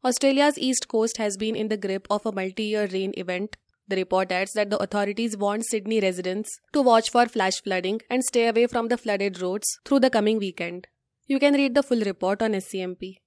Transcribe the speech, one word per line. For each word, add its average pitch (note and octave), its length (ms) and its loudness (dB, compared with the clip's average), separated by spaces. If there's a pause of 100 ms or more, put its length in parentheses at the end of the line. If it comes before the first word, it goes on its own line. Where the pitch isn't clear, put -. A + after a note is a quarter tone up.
Australia's C#4 560 2
east B3+ 300 -2
coast A3+ 300 0
has G#3 180 -2
been A3 180 -4
in G#3+ 140 -4
the G#3+ 80 0
grip F#3+ 320 -4
of G#3 160 -2
a A3 80 -2
multi-year G#3 580 -2
rain F#3+ 280 -4
event. F3+ 400 -6 (280)
The F#3+ 100 -2
report F#3 360 0
adds F#3 200 -2
that G#3 180 0
the G#3 80 -2
authorities G#3 580 -2
warned G3+ 300 -2
Sydney A3 340 -2
residents F#3 580 -2 (140)
to D4 80 4
watch A#3 300 6
for A#3+ 160 4
flash F#3+ 360 -2
flooding F#3+ 460 -2
and B3 160 0
stay A#3 240 2
away A3+ 180 4
from A#3 220 -2
the A#3+ 80 0
flooded G3 460 -2
roads F#3 420 -4
through C#4 160 4
the B3+ 80 6
coming A3 300 2
weekend. F3 480 -8 (400)
You C4+ 120 0
can C#4+ 140 4
read C#4 220 2
the C#4 80 4
full B3 180 0
report G3 400 -2
on A3 140 0
S F#3+ 140 -4
C F#3+ 120 -8
M F#3 140 -8
P. F#3 320 -16